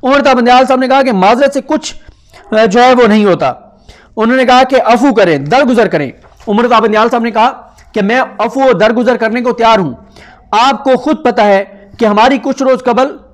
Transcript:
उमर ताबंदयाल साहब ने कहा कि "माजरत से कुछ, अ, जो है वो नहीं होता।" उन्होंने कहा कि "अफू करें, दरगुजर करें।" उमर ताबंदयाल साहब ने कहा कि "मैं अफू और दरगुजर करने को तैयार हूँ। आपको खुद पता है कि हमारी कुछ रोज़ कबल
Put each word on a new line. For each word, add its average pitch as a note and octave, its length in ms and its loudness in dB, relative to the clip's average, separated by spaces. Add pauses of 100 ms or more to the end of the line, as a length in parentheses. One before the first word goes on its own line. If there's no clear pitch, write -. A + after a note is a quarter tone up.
उमर C#4 180 0
ताबंदयाल B3+ 440 2
साहब C4 140 0
ने C4 80 -4
कहा C4+ 160 2
कि B3+ 80 -2
"माजरत A#3 420 0
से C#4 80 -4
कुछ, - 340 -6 (580)
अ, A3 120 2
जो A3+ 140 0
है B3+ 140 4
वो B3 140 2
नहीं G#3 180 2
होता।" D#3 540 -4 (380)
उन्होंने A#3+ 280 0
कहा B3+ 180 4
कि C4 120 -2
"अफू A#3+ 380 2
करें, E3+ 320 0
दरगुजर A#3 420 0
करें।" D3 260 -4 (340)
उमर A#3 200 0
ताबंदयाल A3 420 0
साहब A#3 140 -2
ने A#3 80 -6
कहा A3 160 0 (460)
कि G#3+ 80 -4
"मैं G#3+ 180 -2
अफू B3+ 440 -4
और C4 100 4
दरगुजर A3+ 440 0
करने A3+ 240 -4
को A#3+ 100 -4
तैयार A3+ 280 0
हूँ। C#3 180 -6 (560)
आपको B3+ 440 0
खुद D4+ 280 -4
पता A#3 180 0
है G3 460 -2 (100)
कि A#3 60 0
हमारी A3 320 2
कुछ C4+ 240 -6
रोज़ C4 220 0
कबल B3 320 -2 (180)